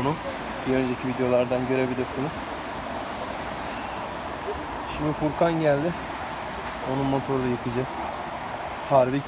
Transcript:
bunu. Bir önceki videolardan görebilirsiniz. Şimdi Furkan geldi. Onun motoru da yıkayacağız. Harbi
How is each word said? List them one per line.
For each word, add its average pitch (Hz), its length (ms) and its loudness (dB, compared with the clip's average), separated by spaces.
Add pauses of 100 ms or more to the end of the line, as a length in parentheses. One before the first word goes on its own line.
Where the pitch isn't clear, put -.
bunu. 143 100 4 (540)
Bir 131 80 4
önceki 131 320 2
videolardan 123 640 4
görebilirsiniz. 131 640 2 (2750)
Şimdi 151 160 2
Furkan 165 460 2
geldi. 151 320 4 (1000)
Onun 139 120 2
motoru 135 380 2
da 127 40 2
yıkayacağız. 123 480 0 (960)
Harbi 135 380 6